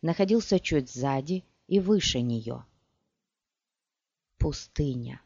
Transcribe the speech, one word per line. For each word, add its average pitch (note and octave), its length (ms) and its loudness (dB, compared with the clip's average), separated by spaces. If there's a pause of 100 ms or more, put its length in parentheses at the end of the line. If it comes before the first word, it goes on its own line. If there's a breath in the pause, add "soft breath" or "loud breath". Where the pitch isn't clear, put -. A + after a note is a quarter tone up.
находился F#3+ 560 2
чуть C#3+ 320 0
сзади C#3 540 -4 (240)
и G3 120 4
выше F#3 400 2
нее. A#2 440 -4 (1700)
Пустыня. C3 880 -4